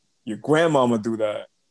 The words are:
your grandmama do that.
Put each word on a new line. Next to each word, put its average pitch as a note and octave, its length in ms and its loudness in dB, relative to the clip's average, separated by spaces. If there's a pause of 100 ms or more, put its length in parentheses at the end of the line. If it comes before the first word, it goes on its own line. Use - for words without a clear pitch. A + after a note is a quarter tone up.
(260)
your G#2+ 120 -8
grandmama C#3 600 2
do A2 200 -4
that. G#2+ 300 -6 (240)